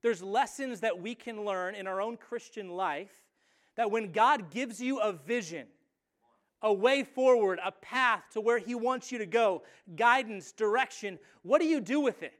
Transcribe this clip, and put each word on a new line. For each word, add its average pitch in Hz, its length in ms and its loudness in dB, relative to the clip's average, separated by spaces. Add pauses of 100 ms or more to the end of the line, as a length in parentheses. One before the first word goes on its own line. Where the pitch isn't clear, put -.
There's 214 200 0
lessons 233 580 -4
that 180 200 -2
we 220 140 -8
can 220 300 -12
learn 190 300 -4
in 196 120 -10
our 190 140 -4
own 226 160 -4
Christian 226 540 -12
life 175 420 -4 (640)
that 220 140 0
when 214 220 -2
God 226 380 4
gives 226 300 -6
you 254 200 -2
a 214 120 0
vision, 165 540 -6 (960)
a 214 100 4
way 247 320 4
forward, 233 600 4
a 190 80 -2
path 240 600 0
to 220 80 -4
where 233 180 2
He 220 160 -6
wants 247 380 -4
you 247 60 -6
to 214 80 -6
go, 196 360 2 (320)
guidance, 226 580 2
direction, 214 680 -2 (240)
what 254 180 4
do 330 60 2
you 311 140 2
do 233 200 0
with 262 220 0
it? 151 180 -10